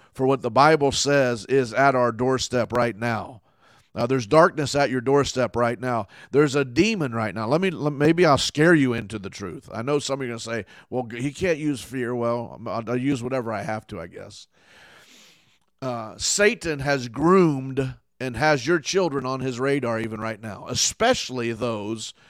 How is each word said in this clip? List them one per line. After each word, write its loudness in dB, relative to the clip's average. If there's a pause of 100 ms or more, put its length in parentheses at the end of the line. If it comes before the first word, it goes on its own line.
(120)
for 0
what 2
the -2
Bible 6
says 2
is 2
at 4
our 2
doorstep -2
right 0
now. -6 (540)
Now, 0
there's -2
darkness 4
at 2
your -2
doorstep 0
right 0
now. -2 (240)
There's 4
a 2
demon 0
right -4
now. -4
Let 2
me, 0
let, -4
maybe 4
I'll 6
scare 4
you 4
into -6
the -10
truth. -10
I -8
know 0
some -4
of -6
you -6
are -8
gonna -14
say, -6 (220)
"Well, -4
g-, -10
he -4
can't -2
use -2
fear." -6
Well, -2
I'm, -12
I'll, -6
I'll 0
use -2
whatever -4
I -4
have -6
to, -12
I -10
guess. -18 (1400)
Uh, -8
Satan 0
has -2
groomed 2 (260)
and -6
has 2
your 2
children -2
on -6
his -4
radar 0
even -6
right -8
now, -12
especially 0
those -6 (160)